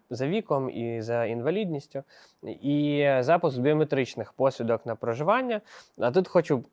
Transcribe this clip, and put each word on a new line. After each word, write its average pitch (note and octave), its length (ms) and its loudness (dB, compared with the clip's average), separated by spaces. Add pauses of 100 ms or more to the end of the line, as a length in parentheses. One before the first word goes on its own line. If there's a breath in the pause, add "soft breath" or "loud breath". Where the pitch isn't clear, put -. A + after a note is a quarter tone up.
(100)
за B2 160 -4
віком, D3+ 440 -2
і A#2 320 -6
за A#2 220 -2
інвалідністю, C#3 760 -4 (400 soft breath)
і D3 680 0 (120)
запуск D3 380 2
біометричних C#3 720 0
посвідок A#2+ 540 0
на A2+ 80 -4
проживання. G3+ 680 -2 (380 loud breath)
А A#2+ 120 2
тут F3+ 180 2
хочу D#3 440 2